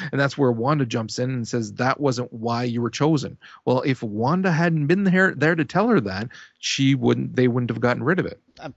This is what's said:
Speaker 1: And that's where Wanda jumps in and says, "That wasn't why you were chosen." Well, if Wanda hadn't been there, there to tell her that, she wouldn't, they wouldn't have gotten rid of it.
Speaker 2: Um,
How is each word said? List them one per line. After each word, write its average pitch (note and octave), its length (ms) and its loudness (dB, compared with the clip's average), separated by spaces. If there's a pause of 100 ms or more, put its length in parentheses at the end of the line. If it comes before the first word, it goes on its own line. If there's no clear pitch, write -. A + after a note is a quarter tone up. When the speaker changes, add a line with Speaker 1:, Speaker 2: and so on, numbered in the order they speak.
(120)
Speaker 1:
And C3+ 80 -2
that's C#3 180 0
where C3 140 4
Wanda C3 340 0
jumps A2+ 320 -6
in B2+ 120 -2
and A#2+ 180 -4
says, A2 260 -4
"That B2 240 0
wasn't B2 340 -2
why A#2 300 -4
you A#2+ 180 -2
were A#2 100 -2
chosen." C#3+ 480 0 (260)
Well, B2+ 180 2
if C3 220 -2
Wanda C#3 480 0
hadn't D#3+ 340 2
been F#3 160 2
there, F#3 320 4
there D#3 220 2
to D#3+ 80 0
tell G3+ 240 2
her A3 140 4
that, G2+ 260 -6 (320)
she C3+ 340 2
wouldn't, B2 400 0
they B2+ 140 4
wouldn't A#2+ 220 0
have A#2 100 -4
gotten A#2+ 240 0
rid F3 160 0
of C#3 60 -4
it. - 140 -12 (200)
Speaker 2:
Um, D3 160 -14